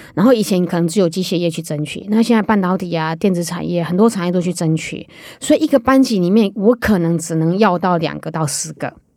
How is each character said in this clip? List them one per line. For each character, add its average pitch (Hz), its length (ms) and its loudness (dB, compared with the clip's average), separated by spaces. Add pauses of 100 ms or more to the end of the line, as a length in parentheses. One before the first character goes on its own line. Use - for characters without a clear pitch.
(140)
然 185 120 2
后 262 80 6
以 220 100 2
前 180 220 0
可 170 120 -6
能 170 80 2
只 170 140 0
有 185 80 4
机 180 160 -4
械 175 140 -4
业 175 120 0
去 165 120 -6
争 151 240 -6
取， - 240 -12
那 214 120 2
现 233 140 2
在 220 60 2
半 214 180 0
导 185 180 0
体 180 160 -6
啊、 160 220 -2
电 185 180 0
子 175 80 -2
产 170 260 -6
业， 175 140 -2
很 170 140 -4
多 220 140 4
产 190 160 -4
业 180 60 0
都 180 100 0
去 175 100 -2
争 165 240 0
取， - 320 -8 (320)
所 - 160 2
以 - 80 0
一 - 40 2
个 277 120 2
班 269 240 4
级 233 160 0
里 175 100 2
面 208 260 2
我 220 200 2
可 220 220 0
能 170 200 0
只 165 180 -6
能 160 220 0
要 196 220 2
到 180 160 2
两 151 240 -4
个 160 100 -10
到 160 160 -2
四 151 280 -6
个。 - 180 -8 (260)